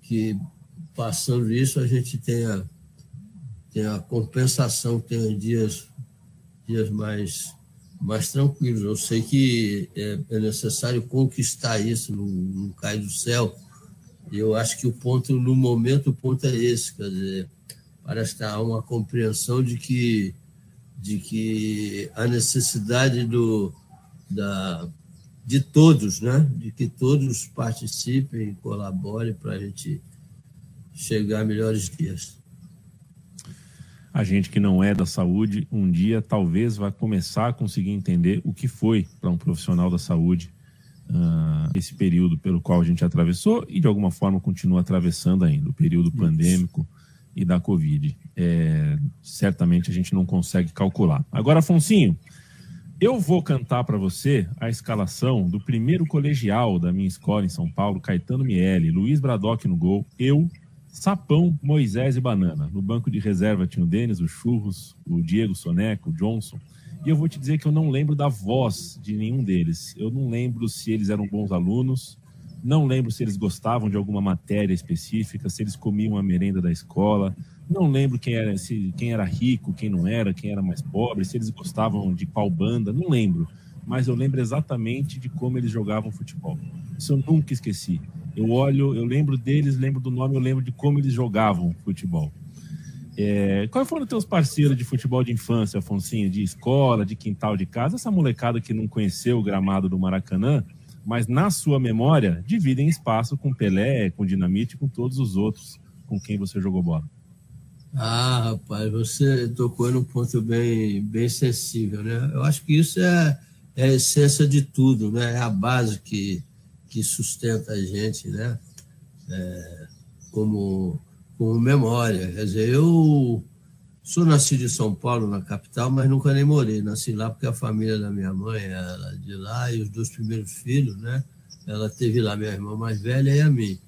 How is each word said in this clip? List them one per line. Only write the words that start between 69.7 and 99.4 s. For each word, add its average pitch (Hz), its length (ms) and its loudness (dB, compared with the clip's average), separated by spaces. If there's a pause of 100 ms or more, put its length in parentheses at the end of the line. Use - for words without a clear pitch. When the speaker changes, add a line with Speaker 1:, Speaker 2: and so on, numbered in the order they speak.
Speaker 2:
Eu 110 140 -4
não 131 180 -2
lembro 117 400 -2
se - 220 -8
eles 107 180 0
eram 104 200 0
bons 101 240 -2
alunos, 123 640 -2 (460)
não 147 200 4
lembro 127 280 2
se - 100 -4
eles 104 140 -2
gostavam 107 520 0
de 101 80 0
alguma 101 240 -2
matéria 98 540 0
específica, 98 720 -4
se - 140 -6
eles 101 140 -6
comiam 104 400 -2
a 98 60 0
merenda 95 380 0
da 87 120 0
escola. 98 640 0 (340)
Não 180 180 2
lembro 135 300 2
quem 120 160 -2
era, 107 220 0
se, 95 400 -4
quem 117 160 -2
era 110 120 0
rico, 113 500 0
quem 107 140 -6
não 92 200 0
era, 107 260 0
quem 104 160 -8
era 101 120 -4
mais 90 200 -2
pobre, 107 420 -2
se 95 120 -6
eles 110 140 -4
gostavam 104 600 -2
de 87 140 -4
qual 104 240 -2
banda, 104 420 0
não 170 160 -2
lembro. 98 380 2 (400)
Mas 123 220 -2
eu 123 60 0
lembro 131 260 0
exatamente 127 800 -4
de 123 80 -8
como 127 280 -4
eles 120 140 -2
jogavam 107 400 -4
futebol. - 480 -10 (400)
Isso - 140 -2
eu 135 120 2
nunca 156 280 2
esqueci. 98 480 -4 (340)
Eu 110 160 0
olho, 139 440 2
eu 117 100 -2
lembro 135 320 0
deles, 135 400 0
lembro 131 240 0
do 127 100 -6
nome, 131 240 -2
eu 135 60 0
lembro 131 240 0
de 120 80 -8
como 143 260 0
eles 135 140 0
jogavam 104 640 2 (100)
futebol. 85 480 -2 (840)
É... 101 520 0
quais 262 200 0
foram 302 180 -4
teus 220 180 -4
parceiros 147 520 2
de 123 80 -4
futebol 127 380 0
de 120 100 -2
infância, 113 460 0
Afonsinho? 98 520 -2
De 101 120 -2
escola, 120 600 2
de 107 120 -6
quintal 104 400 -2
de 92 100 -2
casa? 135 300 -2
Essa 240 140 -6
molecada 120 500 2
que - 120 -6
não 110 160 -2
conheceu 110 500 0
o 110 40 0